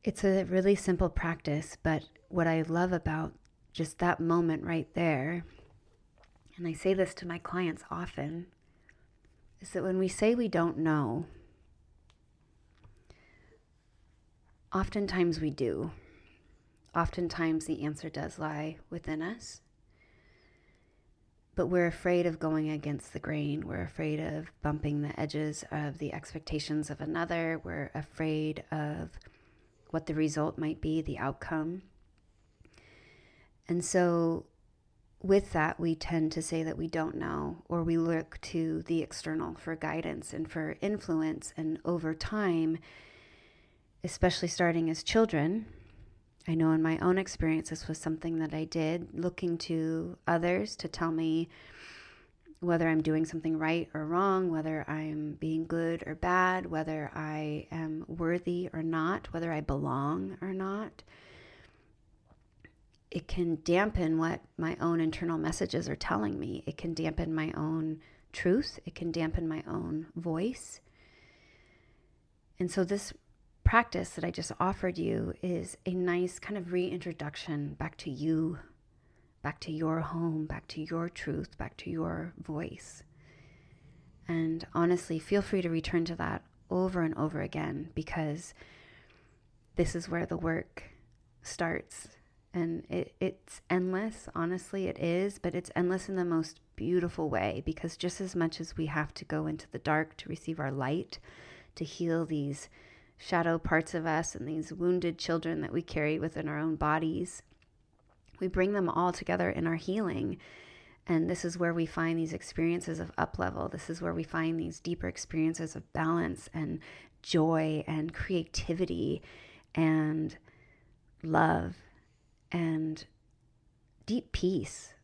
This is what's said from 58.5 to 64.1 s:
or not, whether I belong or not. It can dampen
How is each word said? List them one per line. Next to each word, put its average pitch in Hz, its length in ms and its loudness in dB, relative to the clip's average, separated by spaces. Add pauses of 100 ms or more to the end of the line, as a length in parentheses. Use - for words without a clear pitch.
or 160 100 -4
not, 165 480 0
whether 165 220 -2
I 151 80 -2
belong 143 800 -2
or 190 120 -4
not. 196 500 -6 (2000)
It - 160 -4
can 170 360 0
dampen 175 540 4